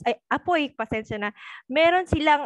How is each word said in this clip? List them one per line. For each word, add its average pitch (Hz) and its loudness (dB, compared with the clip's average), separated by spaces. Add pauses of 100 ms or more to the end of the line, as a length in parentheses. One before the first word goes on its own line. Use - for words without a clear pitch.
ay, 240 -2
apoy, 294 -2
pasensya 220 -6
na, 208 -4 (400)
meron 339 2
silang 302 2